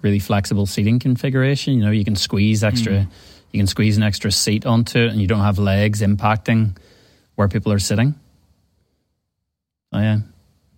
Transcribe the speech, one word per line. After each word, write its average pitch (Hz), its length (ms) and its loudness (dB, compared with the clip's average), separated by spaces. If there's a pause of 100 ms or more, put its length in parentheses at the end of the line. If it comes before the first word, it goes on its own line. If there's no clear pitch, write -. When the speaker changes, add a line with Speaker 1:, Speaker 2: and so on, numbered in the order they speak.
Speaker 1:
really 101 160 2
flexible 101 480 -2
seating 110 320 0
configuration. 131 760 0
You 117 100 2
know, 107 60 2
you 107 120 0
can 104 120 -2
squeeze 107 480 0
extra, 110 300 0
Speaker 2:
Mm. 98 140 2 (440)
Speaker 1:
you 107 80 -2
can 98 80 2
squeeze 107 300 0
an 110 40 4
extra 104 300 -2
seat 107 340 -2
onto 117 320 0
it, 117 140 2
and 107 100 0
you 95 60 0
don't 104 140 0
have 101 180 0
legs 104 420 0
impacting 107 760 0 (600)
where 101 120 0
people 107 240 -2
are 101 80 2
sitting. 113 360 0 (1800)
Oh 101 60 -2
yeah. 107 180 2 (600)